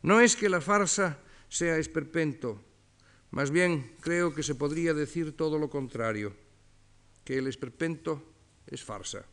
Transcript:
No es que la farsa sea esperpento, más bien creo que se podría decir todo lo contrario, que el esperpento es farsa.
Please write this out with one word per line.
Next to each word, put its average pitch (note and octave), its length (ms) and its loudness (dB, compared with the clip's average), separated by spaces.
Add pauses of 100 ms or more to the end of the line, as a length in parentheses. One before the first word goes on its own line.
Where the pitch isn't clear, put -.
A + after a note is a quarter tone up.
No G3+ 180 8
es A#3 160 8
que G#3 120 2
la F3+ 120 2
farsa F#3+ 580 2 (300)
sea E3 280 0
esperpento, D#3 840 -2 (720)
más C#3 160 0
bien E3 500 2
creo E3+ 320 0
que D3 120 -6
se D3+ 100 -2
podría D#3 400 0
decir D3+ 420 -4
todo D#3 220 0
lo D3+ 100 -2
contrario, A2+ 680 -4 (880)
que C3 140 -2
el C3 100 -2
esperpento D3 760 -6 (440)
es - 180 -12
farsa. G2+ 480 -12